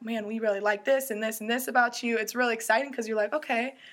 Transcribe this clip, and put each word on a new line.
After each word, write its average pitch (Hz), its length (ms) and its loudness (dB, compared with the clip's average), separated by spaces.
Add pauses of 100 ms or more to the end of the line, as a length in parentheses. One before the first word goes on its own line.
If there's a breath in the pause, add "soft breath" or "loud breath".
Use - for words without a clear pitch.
"Man, 220 240 -4
we 220 140 -6
really 208 200 2
like 208 240 0
this 269 260 2
and 214 120 -4
this 220 200 -4
and 214 80 -4
this 254 180 -2
about 240 340 2
you." 233 140 2
It's 220 180 -4
really 240 200 2
exciting 233 380 2
'cause 226 140 -4
you're 220 100 -2
like, 208 180 2
"Okay, 262 400 -2 (180 loud breath)